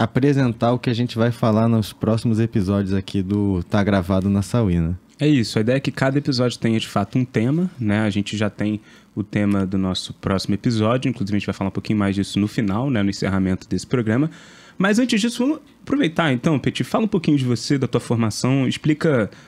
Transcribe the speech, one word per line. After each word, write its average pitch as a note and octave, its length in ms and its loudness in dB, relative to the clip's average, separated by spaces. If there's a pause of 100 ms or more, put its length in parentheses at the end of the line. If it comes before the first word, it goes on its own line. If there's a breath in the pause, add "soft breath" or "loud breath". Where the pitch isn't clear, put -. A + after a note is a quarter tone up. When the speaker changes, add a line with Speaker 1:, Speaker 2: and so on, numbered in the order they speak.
Speaker 1:
apresentar B2+ 680 2
o B2 80 2
que A#2+ 100 -2
a B2 60 2
gente A#2 240 -2
vai A#2 140 2
falar A2+ 340 2
nos A2+ 260 2
próximos A2 460 0
episódios G2+ 560 0
aqui G2 260 -2
do G2 440 0
Tá G#2 180 0
Gravado F#2+ 480 2
na G2 120 2
Saúde, G2 360 0
né? E2 160 0 (240)
Speaker 2:
É C#3+ 80 0
isso, C3 320 2
a - 20 0
ideia A#2+ 160 2
é C3+ 40 0
que C3+ 100 -2
cada C3+ 260 0
episódio B2+ 400 0
tenha A2+ 220 0
de A2 80 -4
fato - 320 -2
um B2+ 60 2
tema, C#3+ 440 0 (120)
né? G#2+ 220 0
A G#2+ 80 0
gente G2+ 260 -4
já G#2 120 0
tem G#2 320 -4 (320 loud breath)
o G#2+ 120 -4
tema G2+ 420 0
do F#2+ 100 -4
nosso F#2 380 -4
próximo F#2+ 400 -2
episódio, A2+ 540 0
inclusive G#2 280 -4
a - 40 2
gente - 60 -8
vai G2 60 -4
falar G2 180 -4
um - 20 -16
pouquinho G#2+ 260 -2
mais G2 160 2
disso G2 240 -2
no G2+ 80 2
final, A2 420 -2
né? A2+ 140 0
No G2+ 80 2
encerramento F#2+ 580 -2
desse F#2 200 -6
programa. B2 420 0 (480 loud breath)
Mas G3+ 220 2
antes A#3+ 200 2
disso, A#3+ 240 -2
vamos D4+ 140 0 (240)
aproveitar E3+ 500 0
então, C#3 240 0
Petit, B2+ 280 -2
fala - 220 -2
um - 20 -2
pouquinho D#3+ 280 2
de C3+ 80 2
você, B2 320 0
da C3 120 0
tua B2+ 120 0
formação, B2 680 0
explica C#3+ 600 0 (200 loud breath)